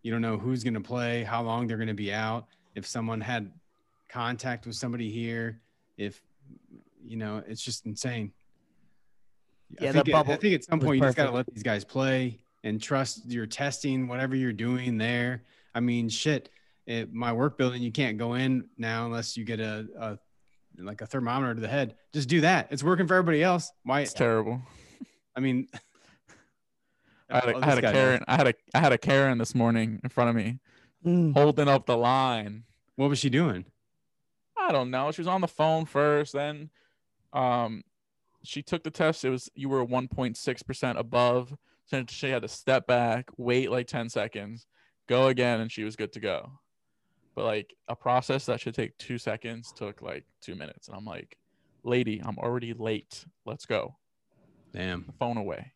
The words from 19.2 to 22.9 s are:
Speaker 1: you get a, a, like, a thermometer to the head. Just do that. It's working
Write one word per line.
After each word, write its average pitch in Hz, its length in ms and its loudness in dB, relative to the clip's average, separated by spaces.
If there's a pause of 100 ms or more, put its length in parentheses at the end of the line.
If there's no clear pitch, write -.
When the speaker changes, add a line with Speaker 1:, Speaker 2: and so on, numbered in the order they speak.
Speaker 1:
you 113 60 -6
get 110 160 -6
a, 107 280 -6 (120)
a, 107 180 -8 (640)
like, 104 200 -10
a 110 40 -10
thermometer 127 480 -2
to 117 80 -4
the 107 60 -4
head. 131 280 -2 (180)
Just 139 160 -4
do 165 120 4
that. 165 300 4
It's 139 100 -4
working 175 240 2